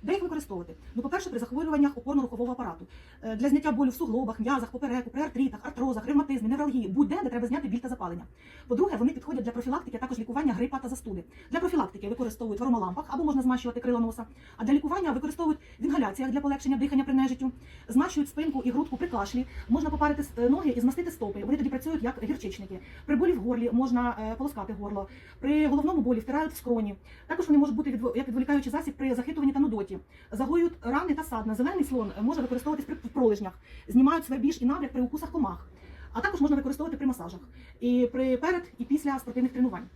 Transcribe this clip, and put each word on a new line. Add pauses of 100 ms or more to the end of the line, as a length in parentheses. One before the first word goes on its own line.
Де
їх
використовувати? (200)
Ну,
по-перше,
при
захворюваннях
опорно-рухового
апарату. (340)
Е,
для
зняття
болю
в
суглобах,
м'язах,
попереку,
при
артритах,
артрозах,
ревматизмі,
невралгії.
Будь-де,
де
треба
зняти
біль
та
запалення. (440)
По-друге,
вони
підходять
для
профілактики,
а
також
лікування
грипа
та
застуди. (280)
Для
профілактики
використовують
в
аромалампах
або
можна
змащувати
крила
носа. (320)
А
для
лікування
використовують (200)
в
інгаляціях
для
полегшення
дихання
при
нежиттю. (360)
Змащують
спинку
і
грудку
при
кашлі. (240)
Можна
попарити
с-,
е,
ноги
і
змастити
стопи.
Вони
тоді
працюють
як
гірчичники. (260)
При
болі
в
горлі
можна,
е,
полоскати
горло. (320)
При
головному
болі
втирають
в
скроні. (320)
Також
вони
можуть
бути
відво-,
як
відволікаючий
засіб
при
захитуванні
та
нудоті. (340)
Загоюють
рани
та
садна.
Зелений
слон,
е,
може
використовуватись
при,
в
пролежнях. (340)
Знімають
свербіж
і
набряк
при
укусах
комах. (460)
А
також
можна
використовувати
при
масажах. (400)
І
при,
перед, (140)
і
після
спортивних
тренувань.